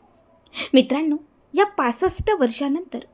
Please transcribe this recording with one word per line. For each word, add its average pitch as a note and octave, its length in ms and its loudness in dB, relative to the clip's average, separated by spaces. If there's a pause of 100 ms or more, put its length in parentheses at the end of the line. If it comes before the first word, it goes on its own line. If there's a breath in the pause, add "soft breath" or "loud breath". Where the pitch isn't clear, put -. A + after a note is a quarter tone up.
(720 loud breath)
मित्रांनो, C#4 420 2 (380)
या F4+ 120 4
पासष्ट F4 760 -2
वर्षानंतर C#4 600 -4 (140)